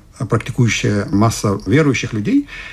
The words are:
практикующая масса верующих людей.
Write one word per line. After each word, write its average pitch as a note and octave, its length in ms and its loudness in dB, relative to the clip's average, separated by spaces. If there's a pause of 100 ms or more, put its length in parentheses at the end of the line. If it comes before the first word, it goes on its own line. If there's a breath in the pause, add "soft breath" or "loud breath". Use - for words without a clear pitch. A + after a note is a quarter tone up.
(300)
практикующая G#2+ 840 0
масса G#2 540 0
верующих C3 480 2
людей. G3+ 340 0 (240 loud breath)